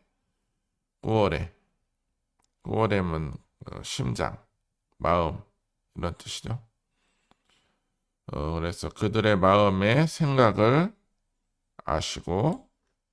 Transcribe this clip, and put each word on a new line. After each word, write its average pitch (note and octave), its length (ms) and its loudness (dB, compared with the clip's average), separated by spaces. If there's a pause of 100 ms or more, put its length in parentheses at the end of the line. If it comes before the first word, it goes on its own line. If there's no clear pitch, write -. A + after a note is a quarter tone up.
(1040)
구월에, F#2 500 2 (1120)
구월에는, F#2+ 720 -2 (320)
어, - 160 -16
심장, - 600 -6 (560)
마음 E2+ 440 0 (540)
이런 E2+ 200 -6
뜻이죠. - 480 -12 (1600)
어, D2+ 260 -6
그래서 E2 360 -6
그들의 G#2+ 480 0
마음의 G2+ 720 4
생각을 C3 880 2 (880)
아시고, A2 840 -2 (420)